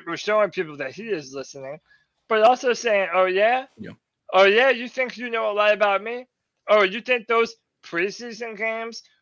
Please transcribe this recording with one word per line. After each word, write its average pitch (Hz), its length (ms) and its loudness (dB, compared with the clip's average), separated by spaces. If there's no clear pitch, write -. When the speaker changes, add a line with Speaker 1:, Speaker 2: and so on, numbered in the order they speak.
Speaker 1:
or 165 100 -6
showing 208 340 0
people 156 260 -6
that 135 140 -8
he 185 180 -14
is 147 240 -6
listening, 135 460 -14
but 220 140 2
also 247 320 4
saying, 202 400 0
"Oh, 185 120 4
yeah? 220 420 0
Speaker 2:
Yeah. - 140 -16
Speaker 1:
Oh, 190 120 8
yeah, 226 240 6
you 240 200 -2
think 247 280 -6
you 240 120 -10
know 226 200 -2
a 208 40 -2
lot 208 200 4
about 196 300 0
me? 240 240 -10
Oh, 208 160 6
you 190 160 -2
think 240 280 -4
those 226 280 0
preseason 220 760 -8
games 226 460 -8